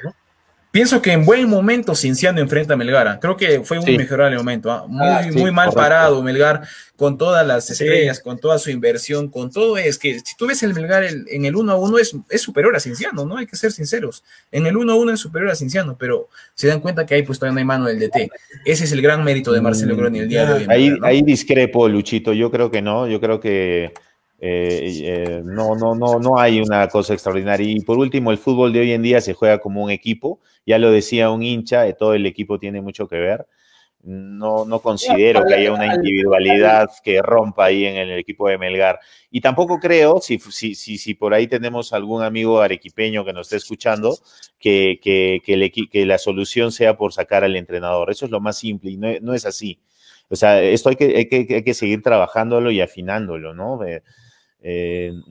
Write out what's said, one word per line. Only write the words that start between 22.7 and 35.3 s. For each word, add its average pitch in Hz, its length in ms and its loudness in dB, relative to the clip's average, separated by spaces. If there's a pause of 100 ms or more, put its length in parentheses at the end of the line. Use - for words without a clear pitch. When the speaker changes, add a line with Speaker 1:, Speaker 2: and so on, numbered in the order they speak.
Speaker 3:
que 104 120 -2
no. 110 260 -2
Yo 107 100 -2
creo 110 220 0
que, 92 440 0
eh, 82 80 -12 (480)
eh, 87 1000 -4
no, 110 320 -4
no, 113 200 -2
no, 120 240 0
no 127 200 2
hay 117 220 4
una 104 280 2
cosa 104 260 0
extraordinaria. 98 520 -2
Y 107 140 -2
por 113 160 -2
último, 131 340 0
el 107 60 2
fútbol 123 380 0
de 120 60 4
hoy 120 120 2
en 117 80 0
día 120 220 4
se 98 100 -6
juega 107 260 2
como 101 240 -8
un 101 80 -4
equipo. 113 500 -6 (280)
Ya 113 100 4
lo 117 120 6
decía 110 400 2
un 113 140 -4
hincha, 120 420 0
eh, 95 80 -2
todo 107 200 2
el 101 120 0
equipo 101 320 -6
tiene 101 220 -10
mucho 98 260 -10
que 85 120 -8
ver. 95 280 -2 (560)
No, 101 640 -6
no 113 160 -4
considero 110 580 2